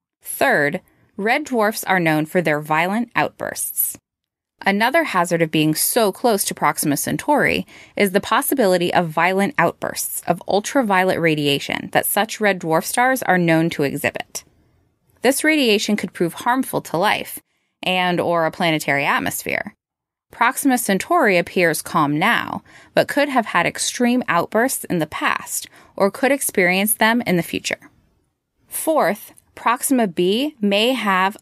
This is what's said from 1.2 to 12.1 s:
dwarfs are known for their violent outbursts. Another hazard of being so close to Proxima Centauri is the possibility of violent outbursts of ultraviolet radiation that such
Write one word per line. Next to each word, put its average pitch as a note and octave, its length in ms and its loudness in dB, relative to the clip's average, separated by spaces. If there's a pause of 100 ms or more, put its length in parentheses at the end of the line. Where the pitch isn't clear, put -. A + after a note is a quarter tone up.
dwarfs A3 400 0
are F#3+ 140 2
known D#3 260 2
for F3+ 160 0
their D#3 180 2
violent E3+ 560 0
outbursts. - 840 -4 (640)
Another A#3+ 440 2
hazard F3 360 0
of D#3+ 80 -6
being D#3 240 2
so G#3+ 380 0
close G#3 320 0
to - 100 -4
Proxima D3+ 440 0
Centauri D#3+ 680 0 (300)
is G3 160 2
the G3 80 2
possibility G3+ 720 0
of F3+ 140 2
violent F#3 500 0
outbursts - 720 -2
of E3+ 220 -2
ultraviolet G3 680 2
radiation D3+ 760 0
that - 120 2
such - 360 -2